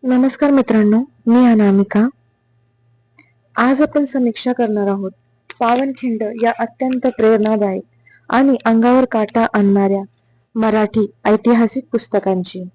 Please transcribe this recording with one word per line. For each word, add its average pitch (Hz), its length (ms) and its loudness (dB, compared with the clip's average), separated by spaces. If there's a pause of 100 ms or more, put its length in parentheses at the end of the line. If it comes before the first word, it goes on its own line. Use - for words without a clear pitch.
नमस्कार 262 460 0
मित्रांनो, 220 520 2 (220)
मी 240 200 4
अनामिका. 208 600 2 (1500)
आज 262 260 0
आपण 294 240 0
समीक्षा 247 480 -2
करणार 214 340 -2
आहोत 196 240 -4 (480)
पावनखिंड 247 640 -2 (200)
या 233 160 0
अत्यंत 254 480 -4 (100)
प्रेरणादायक 214 640 0 (480)
आणि 269 360 2
अंगावर 240 400 2
काटा 220 480 -2
आणणाऱ्या 196 480 0 (540)
मराठी 220 560 -2 (140)
ऐतिहासिक 226 680 0
पुस्तकांची. 190 720 -4 (120)